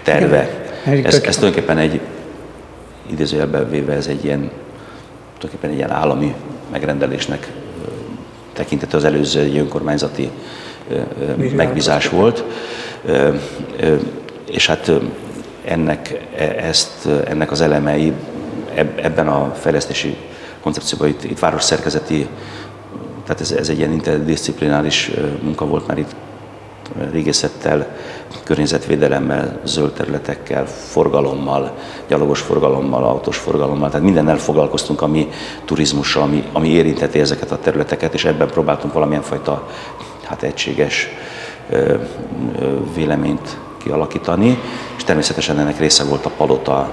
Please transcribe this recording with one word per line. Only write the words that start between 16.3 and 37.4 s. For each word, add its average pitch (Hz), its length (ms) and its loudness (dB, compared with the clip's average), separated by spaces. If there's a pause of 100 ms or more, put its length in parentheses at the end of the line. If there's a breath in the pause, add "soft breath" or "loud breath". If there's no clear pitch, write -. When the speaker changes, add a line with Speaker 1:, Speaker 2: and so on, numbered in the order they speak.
Speaker 1:
e-, 80 300 0
ezt, - 240 0 (140)
ö, 76 120 4 (100)
ennek 78 240 0
az 73 100 2
elemei 76 520 4 (640)
eb-, 76 260 0
ebben 78 260 2
a 71 320 2
fejlesztési 69 580 0 (440 loud breath)
koncepcióban - 460 0
itt, 73 160 0
itt 76 160 -6
városszerkezeti, 78 880 2 (1000 loud breath)
tehát 80 160 -4
ez, 80 100 -4
ez 73 180 0
egy 78 80 0
ilyen 78 140 2
interdisziplináris, 76 1200 0
ö, 76 60 0 (220)
munka 76 220 -2
volt, 76 220 0
mert 76 120 -2
itt 73 160 -4 (960)
régészettel, 76 760 0 (560 loud breath)
környezetvédelemmel, 71 1200 2
zöld 73 300 0
területekkel, 71 720 -4
forgalommal, 69 1040 0 (360 loud breath)
gyalogos 73 320 4
forgalommal, 67 640 2
autós 67 340 2
forgalommal, 71 520 0
tehát 76 160 2
mindennel 80 320 6
foglalkoztunk, 76 640 2
ami 78 260 2 (380 loud breath)
turizmussal, 71 580 2
ami, 73 200 2 (100)
ami 80 160 2
érintheti 80 500 4
ezeket 71 320 2